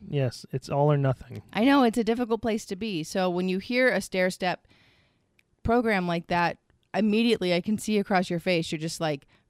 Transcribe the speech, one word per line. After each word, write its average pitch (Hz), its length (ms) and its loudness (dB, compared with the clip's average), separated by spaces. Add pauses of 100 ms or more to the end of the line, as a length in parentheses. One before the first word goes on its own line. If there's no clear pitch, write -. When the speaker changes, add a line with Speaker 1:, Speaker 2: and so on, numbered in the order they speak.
Speaker 1:
Yes, 135 420 -2
it's - 200 -8
all 143 200 2
or 147 60 4
nothing. 127 460 -2 (100)
Speaker 2:
I 208 120 0
know, 277 200 6
it's 226 140 2
a 226 60 0
difficult 226 360 -2
place 220 260 -4
to 196 100 -8
be. 190 260 -6
So 185 260 -2
when 180 200 0
you 185 100 0
hear 247 300 0
a 190 120 0
stair 185 300 -2
step 180 360 -4 (960)
program 226 440 2
like 170 220 -4
that, 175 300 0 (360)
immediately 214 600 2
I 175 60 2
can 208 180 -2
see 214 200 0
across 190 320 0
your 170 100 -2
face, 170 300 0
you're 165 80 -6
just 160 220 -8
like, 151 260 -4 (240)